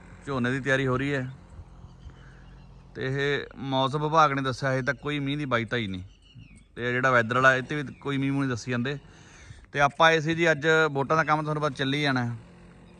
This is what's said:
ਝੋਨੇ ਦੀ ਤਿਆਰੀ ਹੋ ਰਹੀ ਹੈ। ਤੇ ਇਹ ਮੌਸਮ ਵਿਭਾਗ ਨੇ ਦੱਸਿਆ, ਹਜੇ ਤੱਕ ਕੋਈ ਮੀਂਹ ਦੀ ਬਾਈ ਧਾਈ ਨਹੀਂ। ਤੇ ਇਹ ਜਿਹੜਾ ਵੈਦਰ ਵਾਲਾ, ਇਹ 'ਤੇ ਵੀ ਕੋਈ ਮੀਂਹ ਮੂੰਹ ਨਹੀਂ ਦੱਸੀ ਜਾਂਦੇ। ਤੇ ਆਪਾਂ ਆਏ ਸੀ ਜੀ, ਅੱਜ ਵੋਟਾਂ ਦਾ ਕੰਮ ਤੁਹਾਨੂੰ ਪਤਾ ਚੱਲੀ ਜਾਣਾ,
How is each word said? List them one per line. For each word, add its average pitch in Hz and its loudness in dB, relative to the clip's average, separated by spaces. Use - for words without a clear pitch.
ਝੋਨੇ 127 -2
ਦੀ 135 -2
ਤਿਆਰੀ 135 0
ਹੋ 127 0
ਰਹੀ 139 -2
ਹੈ। 131 -4
ਤੇ 117 -8
ਇਹ 139 -2
ਮੌਸਮ 135 -2
ਵਿਭਾਗ 151 4
ਨੇ 139 -2
ਦੱਸਿਆ, 135 -4
ਹਜੇ 131 0
ਤੱਕ 123 -4
ਕੋਈ 147 -6
ਮੀਂਹ 139 -4
ਦੀ 147 -4
ਬਾਈ 120 -2
ਧਾਈ 113 -4
ਨਹੀਂ। 92 -8
ਤੇ 120 -6
ਇਹ 123 -2
ਜਿਹੜਾ 131 2
ਵੈਦਰ 120 2
ਵਾਲਾ, 131 6
ਇਹ 131 -2
'ਤੇ 131 -6
ਵੀ 139 -6
ਕੋਈ 139 -6
ਮੀਂਹ 135 0
ਮੂੰਹ 139 0
ਨਹੀਂ 135 -2
ਦੱਸੀ 123 -6
ਜਾਂਦੇ। 123 -2
ਤੇ 139 -6
ਆਪਾਂ 147 4
ਆਏ 165 6
ਸੀ 160 0
ਜੀ, 165 4
ਅੱਜ 151 0
ਵੋਟਾਂ 139 0
ਦਾ 160 2
ਕੰਮ 151 2
ਤੁਹਾਨੂੰ 151 -4
ਪਤਾ 143 -2
ਚੱਲੀ 139 -2
ਜਾਣਾ, 123 0